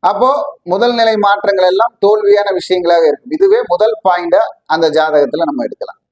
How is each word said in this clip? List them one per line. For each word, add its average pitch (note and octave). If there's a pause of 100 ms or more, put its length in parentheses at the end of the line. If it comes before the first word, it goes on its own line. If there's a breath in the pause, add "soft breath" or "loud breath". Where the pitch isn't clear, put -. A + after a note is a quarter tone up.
அப்போ G#3 (340)
முதல் G#3
நிலை A3+
மாற்றங்கள் G3+
எல்லாம் G#3+
தோல்வியான G3+
விஷயங்களாக F3
இருக்கும். D3
இதுவே G3
முதல் G#3+
பாயிண்டா F3 (240)
அந்த E3
ஜாதகத்துல D3+
நம்ம C3
எடுக்கலாம். - (120)